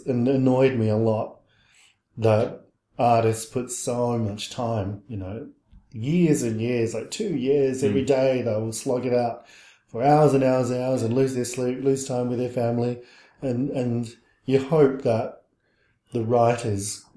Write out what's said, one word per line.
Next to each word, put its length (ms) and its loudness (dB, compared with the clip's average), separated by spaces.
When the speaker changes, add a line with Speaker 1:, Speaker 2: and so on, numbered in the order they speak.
Speaker 1:
and 220 0
annoyed 500 4
me 100 2
a 80 2
lot, 440 -2
that 460 2
artists 480 2
put 240 -6
so 480 -2
much 320 -6
time, 580 -4
you 80 -10
know, 320 -10
years 500 2
and 180 -2
years, 340 0
like, 160 -8
two 260 -6
years, 460 0
every 200 0
Speaker 2:
Mm. 40 -6
Speaker 1:
day 360 2
they 120 -2
will 180 -4
slog 340 -4
it 80 0
out 300 -2
for 140 -6
hours 320 6
and 100 2
hours 260 2
and 120 -2
hours 200 0
and 120 0
lose 200 2
their 100 -2
sleep, 380 -4
lose 240 0
time 220 -2
with 100 -4
their 100 -2
family. 500 -2
And, 280 -2
and 440 -4
you 160 2
hope 420 2
that 400 -2
the 100 -2
writers 840 0